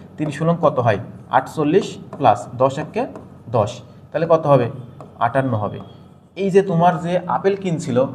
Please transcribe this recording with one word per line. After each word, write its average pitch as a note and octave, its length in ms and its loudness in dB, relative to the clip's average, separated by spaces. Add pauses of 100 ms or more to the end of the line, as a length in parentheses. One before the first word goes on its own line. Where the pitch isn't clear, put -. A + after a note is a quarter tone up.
(160)
তিন D3+ 140 -4
ষোলো E3 320 0
কত C#3+ 160 4
হয়? A2+ 200 2 (320)
আটচল্লিশ D3+ 680 0 (200)
প্লাস A#2 320 2 (100)
দশ C3+ 200 2
এককে G#3+ 280 -6 (440)
দশ, A2+ 300 0 (320)
তাহলে D#3+ 180 -2
কত D#3+ 160 2
হবে? B2 240 4 (480)
আটান্ন B2 360 0
হবে। G#2 260 -4 (560)
এই F#3+ 140 -2
যে F#3+ 120 6
তোমার F3 380 2
যে F3 260 -2
আপেল G3 300 0
কিনছিল, D3+ 480 0 (100)